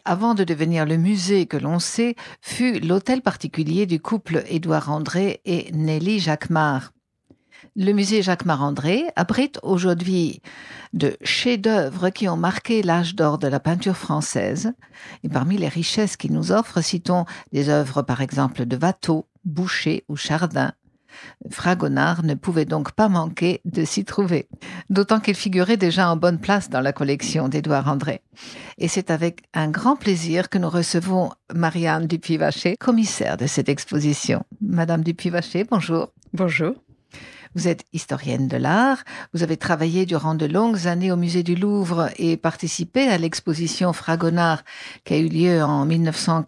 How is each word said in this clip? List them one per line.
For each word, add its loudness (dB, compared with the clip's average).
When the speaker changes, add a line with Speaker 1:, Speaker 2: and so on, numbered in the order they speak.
Speaker 1:
avant 2
de 2
devenir 0
le 2
musée 2
que -4
l'on -2
sait, -2
fut -2
l'hôtel 0
particulier -2
du 0
couple -2
Édouard -2
André -2
et -2
Nelly 0
Jacquemart. 0
Le 2
musée 2
Jacquemart-André 0
abrite 0
aujourd'hui 0
de 0
chefs-d'œuvre 0
qui -2
ont 0
marqué 0
l'âge 2
d'or 2
de -2
la 2
peinture 0
française. -2
Et -4
parmi 2
les 0
richesses -2
qu'il -4
nous 0
offre, 2
citons 0
des 0
œuvres 2
par -2
exemple -2
de -2
Watteau, 0
Boucher -2
ou -4
Chardin. -2
Fragonard 0
ne 2
pouvait 0
donc -2
pas 4
manquer 0
de -2
s'y -2
trouver, 0
d'autant 4
qu'il 0
figurait 2
déjà 4
en 4
bonne 2
place 0
dans 0
la 2
collection 0
d'Édouard 0
André. -2
Et 0
c'est -2
avec 0
un 0
grand 2
plaisir 0
que -2
nous 0
recevons 0
Marianne 0
Dupuis-Vacher, 0
commissaire 2
de -2
cette 0
exposition. 0
Madame 0
Dupuis-Vacher, -2
bonjour. -2
Speaker 2:
Bonjour. 0
Speaker 1:
Vous -2
êtes 0
historienne -4
de -2
l'art. 2
Vous 0
avez 0
travaillé 0
durant -2
de 0
longues 0
années 0
au 2
musée 0
du 0
Louvre 0
et 0
participé -2
à 4
l'exposition -2
Fragonard 0
qui 0
a 4
eu 2
lieu 4
en 2
mille 2
neuf 0
cent 0